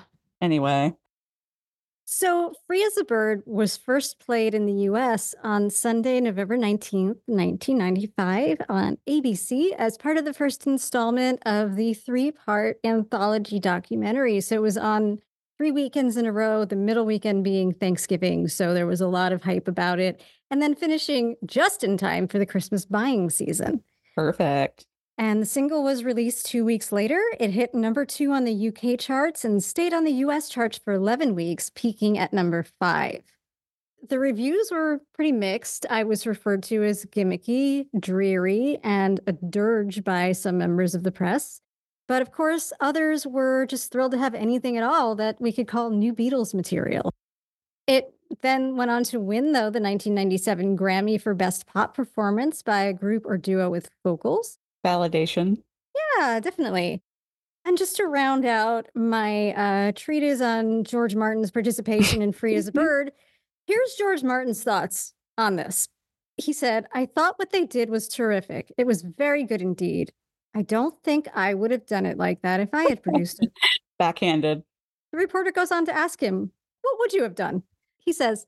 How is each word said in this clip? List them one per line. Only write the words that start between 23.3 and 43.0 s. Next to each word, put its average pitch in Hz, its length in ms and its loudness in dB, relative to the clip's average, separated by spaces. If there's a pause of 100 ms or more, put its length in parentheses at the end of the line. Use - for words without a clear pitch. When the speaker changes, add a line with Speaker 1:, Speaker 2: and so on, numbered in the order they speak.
Speaker 2:
season. - 520 -2 (320)
Speaker 1:
Perfect. 147 720 0 (320)
Speaker 2:
And 220 240 0
the 214 60 0
single 285 380 0
was 269 180 0
released 240 440 -2
two 233 180 0
weeks 226 260 0
later. 226 320 0 (160)
It 220 120 0
hit 240 220 0
number 226 320 0
two 277 280 -2
on 269 120 2
the 226 80 0
U 214 200 -2
K 240 240 -2
charts 277 480 -2
and 208 180 2
stayed 339 320 -2
on 330 80 2
the 311 80 2
U 277 220 0
S 294 160 -4
charts 233 280 -2
for - 160 -4
eleven 214 440 2
weeks, 170 400 -4
peaking 214 420 0
at 185 140 -2
number 170 320 2 (160)
five. 165 420 0 (840)
The 262 100 0
reviews 277 540 0
were 311 300 0 (100)
pretty 311 180 0
mixed. 208 580 -2
I 220 140 0
was 214 240 -2
referred 202 380 -2
to 220 180 0
as 208 240 0
gimmicky, 247 800 0 (120)
dreary, 190 840 0
and 196 460 2
a 196 40 2
dirge 202 680 -2
by 185 300 2
some 180 260 0
members 175 380 2
of 175 80 -4
the 185 80 -2
press. 190 480 -2 (480)
But 254 120 2
of 262 120 -4
course, 320 480 -2
others 311 440 0